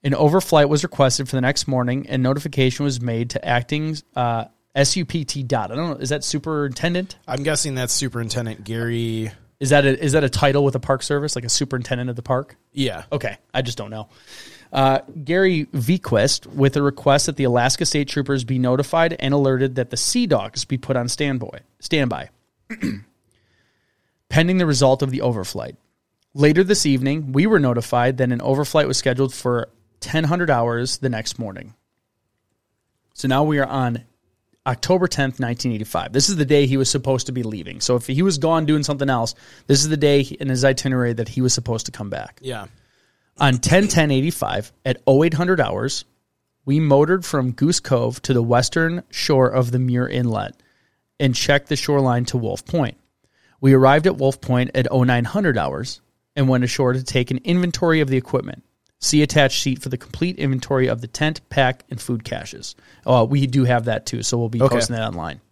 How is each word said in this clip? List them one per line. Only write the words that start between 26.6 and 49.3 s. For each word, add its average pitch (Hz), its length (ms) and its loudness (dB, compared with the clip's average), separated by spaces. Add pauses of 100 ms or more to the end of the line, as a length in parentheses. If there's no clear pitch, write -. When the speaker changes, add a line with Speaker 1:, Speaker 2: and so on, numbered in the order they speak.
Speaker 1:
this 190 220 2
evening, 135 460 0
we 151 160 4
were 220 120 4
notified 123 580 0
that 127 140 0
an 120 80 -2
overflight 139 480 0
was 135 100 -2
scheduled 127 360 0
for 120 360 -4 (300)
ten 160 240 -2
hundred 170 260 0
hours 120 500 0
the 131 100 -2
next 113 300 -6
morning. 101 340 -12 (1400)
So - 140 -6
now 139 160 2
we 151 160 0
are 135 60 2
on 120 380 -4 (640)
October 175 400 0
tenth, 135 320 -2
nineteen 120 320 -4
eighty-five. 104 420 -6
This 139 160 2
is 196 60 0
the 151 100 0
day 143 220 4
he 135 100 2
was 131 120 2
supposed 131 360 -2
to 135 60 -8
be 123 120 -4
leaving. 104 380 -10
So 123 140 0
if 120 100 -2
he 135 160 0
was 185 160 2
gone 160 280 2
doing 147 180 2
something 139 260 -2
else, 117 240 -2 (340)
this 143 140 4
is 151 80 -2
the 156 80 0
day 143 240 4
he, - 140 -6
in 135 140 -6
his 127 140 0
itinerary 127 500 0
that 113 160 -4
he 131 120 -4
was 127 120 2
supposed 117 340 -4
to - 40 -10
come 104 200 -10
back. - 300 -10
Speaker 2:
Yeah. 117 260 -12 (720)
Speaker 1:
On 127 180 4
ten 190 300 4
ten 151 240 2
eighty-five, 131 600 -2 (140)
at 127 220 -2
oh 139 160 6
eight 170 100 2
hundred 175 260 0
hours, 107 460 -4 (600)
we 143 140 2
motored 156 460 4
from 127 280 -2
Goose 160 260 2
Cove 120 440 -2
to 135 100 0
the 120 100 2
western 165 680 0
shore 131 400 2